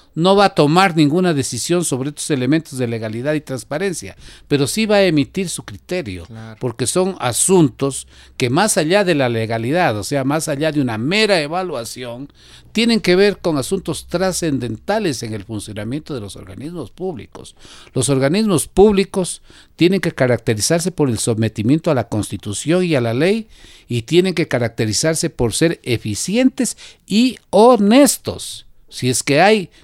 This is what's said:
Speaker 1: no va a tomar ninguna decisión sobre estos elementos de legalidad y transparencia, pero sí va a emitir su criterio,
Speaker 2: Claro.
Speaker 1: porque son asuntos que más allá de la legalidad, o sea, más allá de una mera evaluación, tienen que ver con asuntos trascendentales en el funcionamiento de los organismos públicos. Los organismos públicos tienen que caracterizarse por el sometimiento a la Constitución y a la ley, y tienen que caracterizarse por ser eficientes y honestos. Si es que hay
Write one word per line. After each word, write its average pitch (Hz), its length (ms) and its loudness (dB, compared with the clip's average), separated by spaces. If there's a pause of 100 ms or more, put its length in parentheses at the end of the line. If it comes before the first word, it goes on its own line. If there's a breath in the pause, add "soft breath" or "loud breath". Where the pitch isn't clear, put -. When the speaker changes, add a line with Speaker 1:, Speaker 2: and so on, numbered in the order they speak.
(160 soft breath)
Speaker 1:
no 180 200 4
va 202 100 6
a 190 80 0
tomar 170 420 4
ninguna 165 380 2
decisión 143 500 -2
sobre 131 260 -4
estos - 200 -8
elementos 143 480 0
de 127 80 -2
legalidad 117 480 -4
y 151 80 -2
transparencia, 143 760 -8 (320 loud breath)
pero 143 200 2
sí 220 180 0
va 208 120 4
a 196 80 6
emitir 165 440 0
su - 140 -10
criterio, 104 640 -10
Speaker 2:
Claro. 110 320 -18
Speaker 1:
porque 127 260 -4
son 185 340 0
asuntos 139 880 2 (300 soft breath)
que 123 140 0
más 196 260 2
allá 180 260 2
de 175 120 2
la 135 120 2
legalidad, 117 720 0
o 101 60 -6
sea, 139 200 -2
más 147 260 -2
allá 156 220 -2
de 147 100 0
una 117 180 -2
mera 196 420 2
evaluación, 139 920 -8 (420 soft breath)
tienen 226 260 2
que 180 160 2
ver 196 240 2
con 160 180 -2
asuntos 165 500 -6
trascendentales 170 1160 -2
en 110 100 -8
el 104 120 -10
funcionamiento 110 680 -8
de 131 80 -6
los 101 140 -12
organismos 127 560 -14
públicos. - 640 -12 (400 loud breath)
Los 131 140 0
organismos 151 580 0
públicos 196 720 2 (340 soft breath)
tienen 180 240 2
que 170 120 -2
caracterizarse 127 800 0
por 147 180 0
el 110 80 -2
sometimiento 113 720 0
a 147 60 2
la 120 120 -2
Constitución 107 760 -4
y 170 100 0
a 131 80 2
la 117 140 -2
ley, 202 320 0 (400 soft breath)
y 120 160 -4
tienen 175 320 2
que 165 120 -2
caracterizarse 127 840 -2
por 117 220 -2
ser 165 280 0
eficientes 190 960 -2 (300 loud breath)
y 226 320 2 (100)
honestos. 226 1200 4 (220)
Si - 200 -4
es 127 140 -2
que 143 180 2
hay 202 300 2 (120)